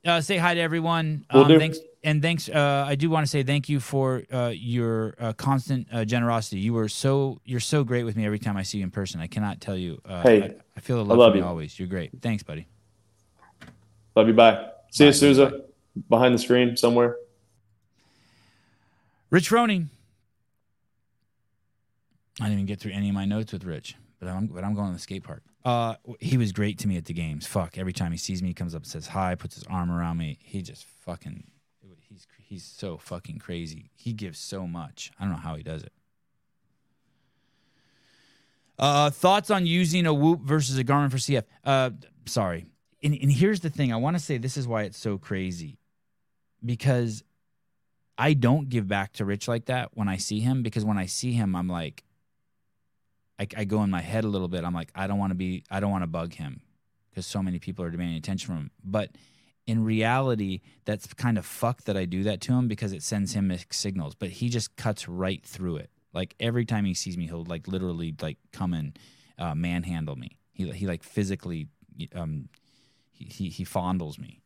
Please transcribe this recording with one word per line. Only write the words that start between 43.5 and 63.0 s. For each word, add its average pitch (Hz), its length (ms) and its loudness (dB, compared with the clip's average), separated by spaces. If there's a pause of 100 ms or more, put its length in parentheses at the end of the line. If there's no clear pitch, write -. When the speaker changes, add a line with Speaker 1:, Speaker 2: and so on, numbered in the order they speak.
Speaker 2:
the 165 100 -4
thing. 135 220 -2
I 113 40 -2
wanna 151 220 -2
say 147 180 -4
this 127 200 -6
is 127 120 -4
why 110 140 -2
it's 98 160 -8
so 101 180 -4
crazy. 92 600 -8 (880)
Because 120 580 -2 (960)
I 147 160 4
don't 135 340 2
give 117 180 -2
back 98 280 -4
to 107 100 -6
Rich 101 240 -4
like 117 180 -4
that 127 280 -4
when 104 140 -2
I 98 100 -2
see 107 220 -4
him, 127 220 0
because 110 220 -4
when 107 140 0
I 92 80 -4
see 123 260 -6
him, 101 240 0
I'm 90 120 -4
like, 82 360 -8 (1300)
I, 101 80 -4 (100)
I 107 80 -4
go 104 180 0
in 98 80 2
my 87 100 -2
head 107 240 -4
a 107 40 -2
little 92 200 -2
bit. 87 160 -4
I'm 87 100 -4
like, 82 200 -6
"I 95 120 -4
don't 101 120 -2
wanna 95 160 -2
be, 92 360 -4
I 98 100 -4
don't 101 100 0
wanna 90 160 -2
bug 82 280 -6
him," 69 280 -12 (520)
'cause 92 120 -10
so 101 160 -6
many 90 160 -4
people 92 260 -10
are 85 60 -6
demanding 85 260 -6
attention 90 300 -8
from 87 100 -8
him. 73 140 -10 (120)
But 98 280 -4 (560)
in 113 180 0
reality, 110 760 0 (260)
that's 107 280 -6
kind 117 240 0
of 90 80 -6
fucked - 400 -4
that 98 100 -2
I 92 100 -2
do 92 180 -4
that 104 180 -4
to 123 120 -2
him 127 140 0
because 104 240 -4
it 82 100 -10